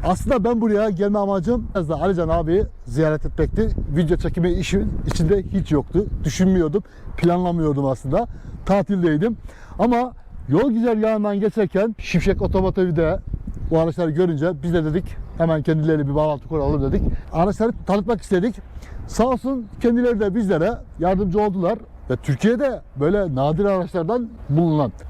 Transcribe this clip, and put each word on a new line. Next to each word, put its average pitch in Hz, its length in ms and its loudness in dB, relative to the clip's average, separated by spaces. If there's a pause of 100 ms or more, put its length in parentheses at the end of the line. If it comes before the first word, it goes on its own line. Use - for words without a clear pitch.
Aslında 196 380 2
ben 233 180 2
buraya 214 280 2
gelme 202 300 0
amacım 202 540 0
biraz 165 160 -2
da 151 120 -2
Alican 170 280 0
abi 170 340 2 (220)
ziyaret 151 400 0
etmekti. 202 440 0 (260)
Video 165 220 2
çekimi 170 340 0
işin 190 400 0 (160)
içinde 185 360 2
hiç - 280 -2
yoktu. 160 340 0 (180)
Düşünmüyordum, 180 600 2 (340)
planlamıyordum 170 680 2
aslında. 139 420 0 (380)
Tatildeydim. 185 720 2 (420)
Ama 240 340 2 (360)
yol 220 220 4
güzergahından 220 680 0
geçerken 208 580 0
Şimşek - 440 0
Otomotiv'de 180 760 0 (500)
bu 160 100 4
araçları 165 320 0
görünce 160 520 0
biz 170 100 -2
de 165 120 2
dedik, 156 200 -2 (320)
hemen 160 240 2
kendileriyle 156 460 2
bir 143 80 -2
bağlantı 151 320 0
kuralım 143 340 0
dedik. 147 200 0 (320)
Araçları 208 380 2 (140)
tanıtmak 202 360 0
istedik. 196 340 0 (520)
Sağ - 180 0
olsun 254 400 -2 (160)
kendileri 240 380 2
de 202 160 0
bizlere 190 360 2 (280)
yardımcı 185 420 2
oldular. 196 380 0 (300)
Ve 127 60 2
Türkiye'de 220 680 0 (140)
böyle 165 400 0
nadir 156 300 2
araçlardan 190 640 -2 (200)
bulunan. 151 420 2 (180)